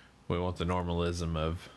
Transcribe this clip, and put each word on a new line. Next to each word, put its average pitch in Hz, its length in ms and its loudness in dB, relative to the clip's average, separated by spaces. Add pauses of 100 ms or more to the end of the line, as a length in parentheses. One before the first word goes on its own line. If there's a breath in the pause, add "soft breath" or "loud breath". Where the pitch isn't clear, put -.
(280 loud breath)
We 87 100 0
want 90 200 0
the 85 80 0
normalism 85 720 0
of 80 420 0